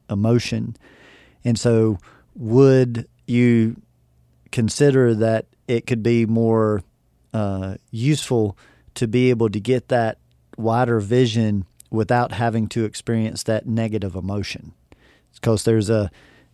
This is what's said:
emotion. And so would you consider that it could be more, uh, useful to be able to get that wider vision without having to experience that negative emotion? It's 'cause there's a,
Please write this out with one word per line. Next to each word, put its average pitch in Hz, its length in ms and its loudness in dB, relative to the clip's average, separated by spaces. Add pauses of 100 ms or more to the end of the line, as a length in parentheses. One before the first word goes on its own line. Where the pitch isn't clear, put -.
emotion. 113 680 0 (640)
And 117 140 0
so 110 400 2 (380)
would 127 720 4 (180)
you 120 560 2 (680)
consider 123 640 2
that 110 320 -2 (200)
it 117 200 -2
could 113 160 -2
be 117 240 2
more, 110 560 0 (500)
uh, 98 440 -6 (120)
useful 117 640 -2 (380)
to 120 140 -4
be 127 240 2
able 113 180 0
to 104 100 -6
get 123 300 -2
that 117 300 -2 (380)
wider 117 420 0
vision 110 680 0 (260)
without 120 400 0
having 110 360 -2
to 113 180 -4
experience 110 580 -4
that 107 240 -4
negative 107 480 -4
emotion? 95 560 -8 (580)
It's - 100 -20
'cause 110 240 0
there's 110 260 2
a, 107 200 0 (440)